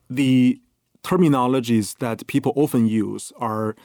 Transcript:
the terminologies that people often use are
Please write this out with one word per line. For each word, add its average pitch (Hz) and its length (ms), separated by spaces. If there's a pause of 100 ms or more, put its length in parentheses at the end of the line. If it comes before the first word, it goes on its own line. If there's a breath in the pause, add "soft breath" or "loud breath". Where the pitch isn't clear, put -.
(100)
the 127 500 (420)
terminologies 127 960
that 113 280
people 135 280
often 135 320
use 104 520
are 110 360 (100)